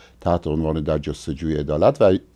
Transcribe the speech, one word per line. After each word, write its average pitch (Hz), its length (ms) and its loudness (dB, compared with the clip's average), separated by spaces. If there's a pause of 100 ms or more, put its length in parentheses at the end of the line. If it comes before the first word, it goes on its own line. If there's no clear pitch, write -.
(200)
تحت 85 260 0
عنوان 78 360 -2
در 78 160 0
جستجوی 78 560 -6
عدالت 73 460 2
و 98 180 6 (180)